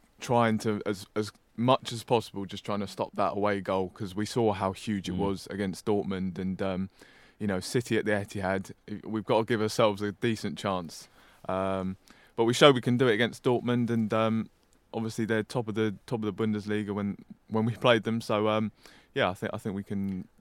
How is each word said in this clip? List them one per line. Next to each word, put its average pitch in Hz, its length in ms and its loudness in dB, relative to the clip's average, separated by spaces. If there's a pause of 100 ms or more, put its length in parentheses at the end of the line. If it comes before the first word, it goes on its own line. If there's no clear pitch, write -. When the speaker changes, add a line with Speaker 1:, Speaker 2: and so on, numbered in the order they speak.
(200)
Speaker 1:
trying 117 380 2
to, 107 260 -2
as, 101 300 -4
as 107 160 -4 (260)
much 123 360 2
as 113 100 -10
possible, 104 420 -2
just 101 200 -10
trying 104 160 -4
to 95 80 -6
stop - 260 -6
that 101 220 0
away 101 240 0
goal, 95 300 -2
'cause 92 260 -10
we 107 100 -2
saw 110 260 2
how 95 200 -2
huge 98 360 -6
it 92 60 -4
Speaker 2:
Mm. 92 40 -4
Speaker 1:
was 98 300 -4
against 95 380 -6
Dortmund, 95 520 -2
and, 92 220 -4
um, 95 300 -2 (480)
you 107 80 -6
know, 95 140 -2
City 117 380 -2
at - 60 0
the 107 80 0
Etihad, 98 600 -2 (320)
we've 107 200 -6
got 110 140 4
to 113 60 4
give 107 180 0
ourselves 107 400 2
a 104 100 -2
decent 107 460 -4
chance. 92 500 -6 (400)
Um, 95 480 -2 (400)
but 117 80 2
we 117 80 4
showed 143 220 10
we 123 60 0
can 123 160 2
do 127 120 4
it 110 60 6
against 113 300 0
Dortmund, 120 460 2
and, 113 220 2
um, 110 380 2 (420)
obviously 113 320 -4
they're 110 200 2
top 120 240 -4
of 104 80 -6
the, 110 180 0 (120)
top 113 180 -4
of 98 120 -4
the 110 100 0
Bundesliga 104 440 -2
when, 101 260 -4 (320)
when 110 160 0
we 117 120 0
played 117 280 6
them. 113 160 0
So, 107 280 2
um, 107 240 2 (420)
yeah, 113 160 2
I 95 40 -4
think, - 200 -6
I 113 40 -8
think 101 180 -6
we 101 80 -4
can 98 420 -4 (140)